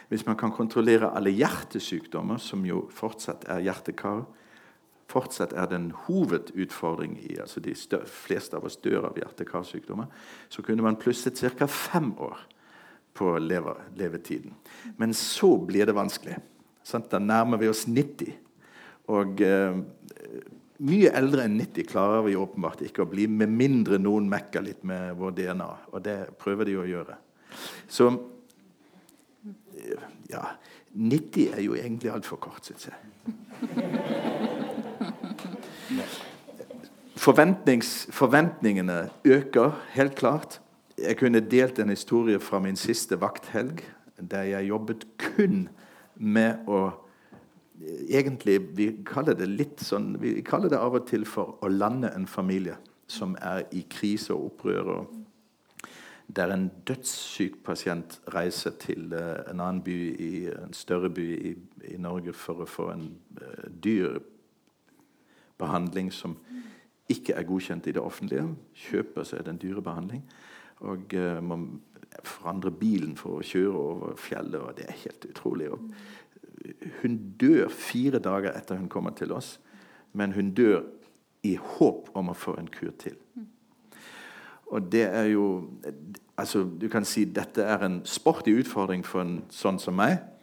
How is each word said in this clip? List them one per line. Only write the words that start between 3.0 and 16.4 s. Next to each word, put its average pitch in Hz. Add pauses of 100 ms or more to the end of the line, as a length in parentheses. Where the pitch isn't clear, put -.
er 90
hjertekar, 101 (840)
fortsatt -
er 90
det 92
en 87 (140)
hovedutfordring 92
i, -
altså -
de -
stø-, -
fleste -
av 80
oss 87
dør -
av -
hjerte-karsykdommer, - (440)
så -
kunne 113
man 110
plusset 120
cirka 127
fem 143
år - (760)
på 90
leve-, 82 (180)
levetiden. 82 (440)
Men 113
så 160
blir 95
det 104
vanskelig. 95 (460)